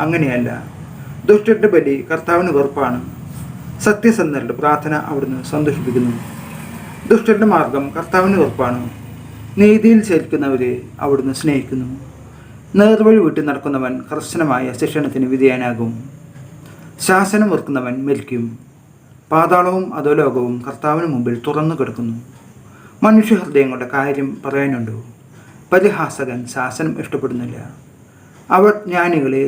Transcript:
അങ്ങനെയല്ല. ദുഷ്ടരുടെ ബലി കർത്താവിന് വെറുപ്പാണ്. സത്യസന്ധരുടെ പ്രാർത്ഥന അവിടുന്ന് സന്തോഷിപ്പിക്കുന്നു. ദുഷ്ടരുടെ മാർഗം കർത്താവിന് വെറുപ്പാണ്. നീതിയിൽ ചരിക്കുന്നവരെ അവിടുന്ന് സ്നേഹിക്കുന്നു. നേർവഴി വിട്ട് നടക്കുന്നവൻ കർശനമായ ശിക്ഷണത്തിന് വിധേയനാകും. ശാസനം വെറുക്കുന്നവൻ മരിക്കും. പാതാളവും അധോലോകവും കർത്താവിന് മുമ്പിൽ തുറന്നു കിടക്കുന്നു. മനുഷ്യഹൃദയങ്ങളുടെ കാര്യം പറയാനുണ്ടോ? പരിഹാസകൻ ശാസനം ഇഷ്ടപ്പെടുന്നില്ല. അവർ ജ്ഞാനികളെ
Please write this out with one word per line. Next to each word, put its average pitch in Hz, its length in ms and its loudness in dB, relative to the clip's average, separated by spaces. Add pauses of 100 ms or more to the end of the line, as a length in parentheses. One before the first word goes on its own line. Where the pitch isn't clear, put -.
അങ്ങനെയല്ല. 139 460 0 (800)
ദുഷ്ടരുടെ 208 460 4
ബലി 143 200 4 (140)
കർത്താവിന് 170 460 0
വെറുപ്പാണ്. 139 440 0 (840)
സത്യസന്ധരുടെ 160 760 2
പ്രാർത്ഥന 151 360 0 (160)
അവിടുന്ന് 135 280 -4 (120)
സന്തോഷിപ്പിക്കുന്നു. 123 640 0 (960)
ദുഷ്ടരുടെ 214 420 4
മാർഗം 139 420 0
കർത്താവിന് 185 460 0
വെറുപ്പാണ്. 123 420 -2 (800)
നീതിയിൽ 214 480 8
ചരിക്കുന്നവരെ 139 640 0 (320)
അവിടുന്ന് 135 360 0
സ്നേഹിക്കുന്നു. 131 480 -2 (880)
നേർവഴി 220 440 8
വിട്ട് 156 240 0
നടക്കുന്നവൻ 135 460 -4 (140)
കർശനമായ 147 720 -2
ശിക്ഷണത്തിന് 139 540 -2
വിധേയനാകും. 123 580 0 (1120)
ശാസനം 196 460 2
വെറുക്കുന്നവൻ 127 440 -2 (120)
മരിക്കും. 123 360 -2 (880)
പാതാളവും 180 540 2 (120)
അധോലോകവും 139 580 0 (100)
കർത്താവിന് 151 480 -2
മുമ്പിൽ 120 220 -2 (100)
തുറന്നു 156 320 0
കിടക്കുന്നു. 120 400 -4 (880)
മനുഷ്യഹൃദയങ്ങളുടെ 147 880 4
കാര്യം 139 320 -2 (160)
പറയാനുണ്ടോ? 131 540 -4 (760)
പരിഹാസകൻ 147 680 0 (140)
ശാസനം 135 480 -4
ഇഷ്ടപ്പെടുന്നില്ല. 123 560 -6 (920)
അവർ 208 240 6 (160)
ജ്ഞാനികളെ 160 580 0